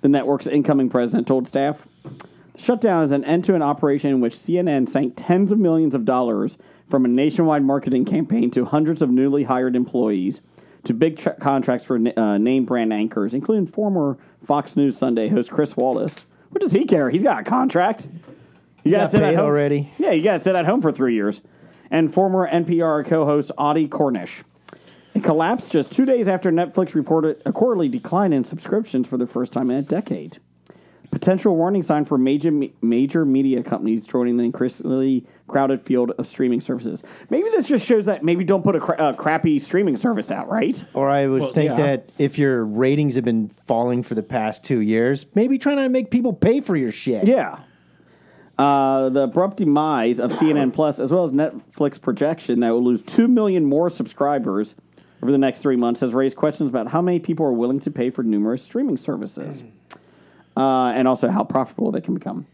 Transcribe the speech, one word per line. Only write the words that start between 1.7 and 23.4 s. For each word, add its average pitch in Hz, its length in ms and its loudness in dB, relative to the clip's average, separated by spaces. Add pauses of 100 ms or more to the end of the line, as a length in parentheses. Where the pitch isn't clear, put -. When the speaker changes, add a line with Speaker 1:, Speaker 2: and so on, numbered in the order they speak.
Speaker 1:
The - 580 -20
shutdown 202 440 2
is 139 60 0
an 139 120 0
end-to-end 170 400 2
operation 147 460 0
in 135 100 2
which 117 180 0
C 170 200 -2
N 180 100 0
N 139 180 2
sank 123 300 -2
tens 190 380 2
of 220 60 2
millions 160 360 2
of 120 80 -2
dollars 120 540 0 (320)
from 131 160 2
a - 20 2
nationwide 147 560 2
marketing 131 400 0
campaign 156 480 0
to 123 140 0
hundreds 151 360 0
of 139 80 2
newly 135 360 2
hired 127 320 0
employees 110 640 -2 (420)
to 123 100 -2
big 156 260 2
ch-, - 80 -2 (120)
contracts 135 460 0
for 127 140 0
na-, 120 180 2
uh, 107 200 2
name 123 280 2
brand 117 260 -2
anchors, 107 420 -2
including 180 340 0
former 175 500 -2 (280)
Fox 147 300 -2
News 143 220 0
Sunday 113 320 0
host 117 220 0
Chris 143 260 -2
Wallace. 131 480 -4 (240)
What 381 100 -6
does 381 140 -2
he 262 120 2
care? 147 260 2
He's 165 120 0
got 233 160 2
a 202 40 -10
contract. 233 640 0
You - 40 -18 (720)
Speaker 2:
He 147 80 2
Speaker 1:
gotta 196 120 4
Speaker 2:
got 165 80 -2
Speaker 1:
sit - 100 4
at 151 80 4
Speaker 2:
paid 160 80 2
Speaker 1:
home. - 80 2
Speaker 2:
already. 147 540 0
Speaker 1:
Yeah, 320 120 2
you 160 120 2
gotta 175 200 2
sit 185 120 2
at 170 100 0
home 226 160 2
for 156 100 2
three 127 220 0
years. 104 260 -2 (520)
And 160 220 2
former 190 340 2
N 170 180 0
P 170 160 0
R 151 220 0
co-host 147 540 0